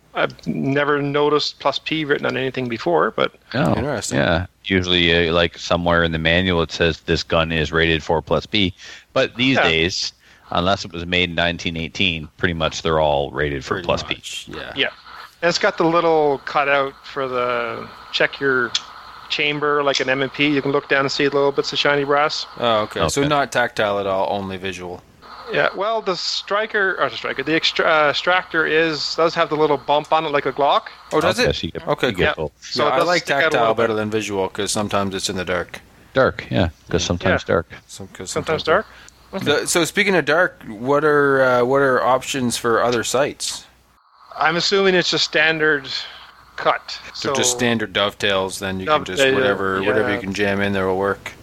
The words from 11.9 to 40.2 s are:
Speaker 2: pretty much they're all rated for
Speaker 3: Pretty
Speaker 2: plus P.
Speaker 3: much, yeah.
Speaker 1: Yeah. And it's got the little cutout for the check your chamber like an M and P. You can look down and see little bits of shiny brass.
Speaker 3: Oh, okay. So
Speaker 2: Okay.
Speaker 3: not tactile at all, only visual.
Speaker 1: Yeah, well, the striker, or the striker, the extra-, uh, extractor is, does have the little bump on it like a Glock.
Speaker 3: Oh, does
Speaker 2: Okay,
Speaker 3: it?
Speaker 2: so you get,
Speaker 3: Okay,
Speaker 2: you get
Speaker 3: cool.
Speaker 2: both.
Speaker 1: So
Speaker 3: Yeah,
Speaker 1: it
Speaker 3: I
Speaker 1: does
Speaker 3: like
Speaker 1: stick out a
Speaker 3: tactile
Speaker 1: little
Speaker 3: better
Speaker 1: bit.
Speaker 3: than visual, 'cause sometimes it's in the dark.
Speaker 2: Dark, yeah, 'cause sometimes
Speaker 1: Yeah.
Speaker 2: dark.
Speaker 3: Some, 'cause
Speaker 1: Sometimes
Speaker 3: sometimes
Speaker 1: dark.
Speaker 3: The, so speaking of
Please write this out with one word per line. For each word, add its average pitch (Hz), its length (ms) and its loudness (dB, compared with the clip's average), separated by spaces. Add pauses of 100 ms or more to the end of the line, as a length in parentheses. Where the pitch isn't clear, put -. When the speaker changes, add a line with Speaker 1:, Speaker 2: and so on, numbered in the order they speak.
Speaker 2:
pretty 87 160 0
much 78 280 -2
they're 80 180 0
all 71 320 0
rated 71 340 -4
for - 100 -4
Speaker 3:
Pretty 90 100 -8
Speaker 2:
plus - 180 -2
P. - 120 -6
Speaker 3:
much, - 360 -14
yeah. 123 240 -12
Speaker 1:
Yeah. 135 140 -2 (520)
And 170 80 2
it's 170 80 -2
got 202 200 0
the 180 60 2
little 160 640 2
cutout 139 480 0 (120)
for 135 220 -6
the 120 580 -4 (280)
check - 260 0
your 127 320 2 (580)
chamber 147 540 0
like 139 160 0
an 131 100 -2
M 135 120 0
and 135 100 -2
P. 147 160 0
You 143 140 2
can 143 100 -2
look 143 160 0
down 139 140 2
and 139 100 0
see 147 140 0
little 139 260 2
bits 143 220 -2
of 143 60 -2
shiny 143 260 2
brass. 147 400 0 (120)
Speaker 3:
Oh, 113 260 2
okay. 95 260 -2
So 139 120 0
Speaker 2:
Okay. 143 60 2
Speaker 3:
not 143 240 0
tactile 113 480 0
at 98 80 -2
all, 95 220 0
only 95 280 -4
visual. 90 460 -8 (480)
Speaker 1:
Yeah, 160 240 0
well, 214 260 -2
the 185 140 -2
striker, 202 840 -2
or 143 100 2
the 113 80 -10
striker, 123 260 -4
the 151 100 0
extra-, 165 320 0
uh, 156 260 4
extractor 175 540 0
is, 156 500 0
does 165 200 2
have 165 140 0
the 151 80 -2
little 147 200 2
bump 147 360 0
on 160 120 2
it 160 40 -4
like 147 160 0
a 135 80 -2
Glock. 151 300 2 (280)
Speaker 3:
Oh, 156 80 2
does 180 200 0
Speaker 2:
Okay, 247 100 2
Speaker 3:
it? - 60 0
Speaker 2:
so - 120 -8
you 80 40 -6
get, - 160 -10
Speaker 3:
Okay, - 200 0
Speaker 2:
you 113 60 0
get 147 220 2
Speaker 3:
cool. 82 100 -4 (100)
Speaker 2:
both. - 100 -20
Speaker 1:
So - 200 -2
Speaker 3:
Yeah, - 40 2
Speaker 1:
it 117 40 2
Speaker 3:
I 131 60 2
Speaker 1:
does 165 80 2
Speaker 3:
like 175 160 2
Speaker 1:
stick 143 120 -2
out 139 40 2
a 135 40 2
Speaker 3:
tactile 151 180 2
Speaker 1:
little 113 140 2
Speaker 3:
better 113 140 2
Speaker 1:
bit. 110 80 0
Speaker 3:
than 107 120 -2
visual, 101 380 -2
'cause 101 240 -4
sometimes 101 420 0
it's 95 160 -4
in 98 60 -4
the 92 100 -2
dark. 87 360 -4 (320)
Speaker 2:
Dark, 120 360 2
yeah, 104 200 2 (200)
'cause - 140 0
sometimes - 400 0
Speaker 1:
Yeah. - 120 -2
Speaker 2:
dark. 87 140 -2 (180)
Speaker 3:
Some, 98 200 -16
'cause - 240 -14
Speaker 1:
Sometimes 156 320 -4
Speaker 3:
sometimes 185 220 2 (480)
Speaker 1:
dark. 98 100 -6
Speaker 3:
The, 135 240 0
so 175 160 2
speaking 196 320 0
of 156 100 2